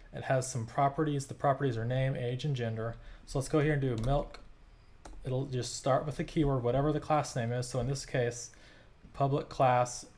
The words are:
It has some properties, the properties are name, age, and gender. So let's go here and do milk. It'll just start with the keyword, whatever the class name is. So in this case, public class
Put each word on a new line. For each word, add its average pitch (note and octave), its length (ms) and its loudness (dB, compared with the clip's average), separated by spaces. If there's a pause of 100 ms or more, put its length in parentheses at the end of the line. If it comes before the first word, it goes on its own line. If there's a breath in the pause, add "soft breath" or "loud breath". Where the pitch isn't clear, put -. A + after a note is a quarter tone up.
(120)
It A#2+ 100 -8
has C3 260 2
some A2+ 180 -4
properties, C#3+ 600 0
the - 80 -10
properties C3+ 420 2
are A2+ 80 -2
name, C3 300 0
age, B2+ 300 -2
and D3 100 0
gender. A2+ 400 -2 (320 loud breath)
So C#3+ 140 -2
let's C3+ 80 -4
go D#3 100 2
here D3+ 140 4
and C#3+ 100 2
do B2+ 140 0 (100)
milk. C#3+ 320 0 (880)
It'll B2+ 220 -2
just B2+ 280 -4
start C#3+ 320 2
with C#3 100 -6
the - 60 -2
keyword, C#3 400 2
whatever C3+ 300 4
the D3 80 -2
class D3 340 0
name A#2 160 -2
is. B2 180 -2
So B2+ 120 -2
in A#2+ 80 0
this C#3 180 -4
case, A#2+ 440 -2 (640 loud breath)
public C#3 360 0
class B2 580 2 (120)